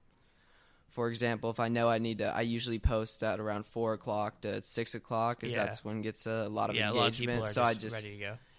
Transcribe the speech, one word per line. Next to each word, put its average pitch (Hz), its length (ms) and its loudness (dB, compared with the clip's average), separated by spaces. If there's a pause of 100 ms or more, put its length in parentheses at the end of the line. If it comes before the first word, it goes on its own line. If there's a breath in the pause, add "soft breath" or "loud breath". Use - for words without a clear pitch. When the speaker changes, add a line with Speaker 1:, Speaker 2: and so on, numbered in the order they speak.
(880 soft breath)
Speaker 1:
for 117 200 -2
example, 117 420 0
if 113 80 -4
I 117 80 2
know 117 220 4
I 113 100 4
need 113 200 -2
to, 101 160 0
I 117 60 2
usually 117 380 0
post 110 440 2
at 104 160 0
around 107 280 -4
four 113 260 0
o'clock 104 480 -2
to 104 220 -4
six - 320 -2
o'clock, 117 460 -2
'cause 120 120 -4
Speaker 2:
Yeah. - 0 -
Speaker 1:
that's 107 300 -2
when 107 180 -4
gets 107 240 -6
a 110 240 -2
lot 107 220 0
of 117 40 0
Speaker 2:
Yeah, 107 160 2
a - 20 0
lot 120 180 4
of 117 60 -4
people 120 220 0
Speaker 1:
engagement. - 20 0
Speaker 2:
are 107 120 0
Speaker 1:
So 123 100 4
I 117 120 4
Speaker 2:
just - 0 -
Speaker 1:
just, 110 320 -4
Speaker 2:
ready 101 40 -10
to 104 60 -12
go. 101 220 -8 (200 soft breath)